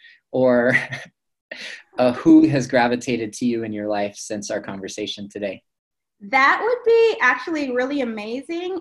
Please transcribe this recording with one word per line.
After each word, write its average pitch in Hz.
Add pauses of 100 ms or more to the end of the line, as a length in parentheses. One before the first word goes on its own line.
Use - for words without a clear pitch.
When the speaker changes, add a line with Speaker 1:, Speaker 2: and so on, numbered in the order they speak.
(340)
Speaker 1:
or, 123 (640)
<laughs> -
uh, 127
who 156
has 131
gravitated 120
to -
you 117
in 110
your 104
life 104
since 104
our 104
conversation 98
today? 98 (580)
Speaker 2:
That 269
would 480
be 453
actually 285
really 269
amazing. 269